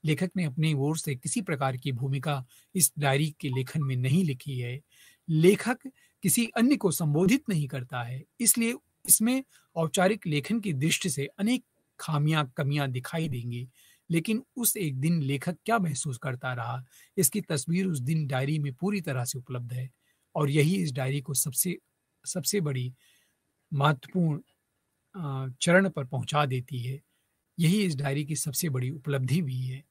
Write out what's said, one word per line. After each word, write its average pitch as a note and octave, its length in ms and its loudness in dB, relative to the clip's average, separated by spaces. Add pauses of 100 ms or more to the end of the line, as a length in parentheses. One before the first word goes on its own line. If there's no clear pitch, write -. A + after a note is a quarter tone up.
लेखक D#3 320 0
ने F3+ 80 0
अपनी D#3 300 0
ओर D3 240 0
से D3 160 -4
किसी D#3 280 -4
प्रकार C3+ 340 -2
की C3+ 160 -4
भूमिका C3+ 540 -2 (280)
इस F3+ 240 4
डायरी D3 420 2
के D3 80 -4
लेखन C3 340 -2
में C3 140 0
नहीं C3 280 4
लिखी C3+ 340 -4
है। B2 220 -6 (480)
लेखक F3+ 500 6 (440)
किसी A3+ 240 2
अन्य B3 300 4
को F#3 140 2
संबोधित E3+ 580 2
नहीं D3+ 200 0
करता B2+ 340 -6
है, B2+ 220 -8 (160)
इसलिए A#3 340 0 (320)
इसमें B3+ 380 2 (320)
औपचारिक F#3 500 2
लेखन D#3 340 0
की G3 120 -4
दृष्टि D3+ 380 0
से C#3 160 -4
अनेक A3+ 380 -2 (360)
खामियां, D3+ 460 2
कमियां C#3 460 -2
दिखाई D3+ 360 -4
देंगी। A#2+ 400 -6 (420)
लेकिन G#3+ 320 0 (140)
उस A#3+ 200 0
एक D3 240 -2
दिन D#3+ 220 2
लेखक C#3 420 -2
क्या A3+ 140 2
महसूस C#3+ 400 -2
करता C3 340 -6
रहा, A#2+ 320 -6 (320)
इसकी G3 240 2
तस्वीर E3+ 460 0
उस E3 120 0
दिन D3+ 280 0
डायरी C3+ 320 -2
में C#3+ 160 -4
पूरी G3 260 -2
तरह C3 240 -4
से C3 140 -6
उपलब्ध B2 340 -8
है B2+ 180 -6 (440)
और D3+ 160 2
यही D#3 260 4
इस E3 160 -2
डायरी C3+ 280 -2
को C3+ 140 -8
सबसे, D#3 440 -2 (480)
सबसे F#3 340 -2
बड़ी B2+ 340 -2 (800)
महत्वपूर्ण, D3 680 2 (720)
अ, C3+ 460 -4
चरण F#3 280 6
पर C#3+ 160 -4
पहुंचा D3 420 0
देती B2+ 360 -4
है। C3 200 -8 (560)
यही F3 240 4
इस E3+ 140 0
डायरी C#3 280 -2
की D3 120 -4
सबसे D#3 320 -4
बड़ी B2+ 220 -2
उपलब्धि C#3 520 0
भी B2+ 240 -4
है। C3 240 -8